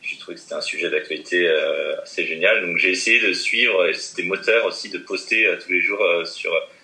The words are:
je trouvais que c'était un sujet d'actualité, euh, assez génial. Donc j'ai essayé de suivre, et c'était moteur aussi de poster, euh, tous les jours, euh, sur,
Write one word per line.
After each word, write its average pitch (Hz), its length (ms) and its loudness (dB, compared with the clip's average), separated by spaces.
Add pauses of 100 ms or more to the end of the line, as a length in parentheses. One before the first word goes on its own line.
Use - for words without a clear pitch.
je - 180 -8
trouvais - 160 -12
que - 40 -20
c'était - 140 -10
un 76 60 -4
sujet - 280 -4
d'actualité, 82 600 0
euh, 76 520 2
assez - 240 -6
génial. 92 400 2
Donc 85 120 -2
j'ai 92 140 4
essayé 113 280 2
de 104 140 2
suivre, 101 560 2
et 82 40 0
c'était - 300 -6
moteur 101 440 2
aussi - 220 -6
de 107 100 -10
poster, 110 500 0
euh, 87 80 0
tous 92 160 -8
les 90 80 2
jours, 101 200 0
euh, 85 240 2
sur, 85 280 -6 (320)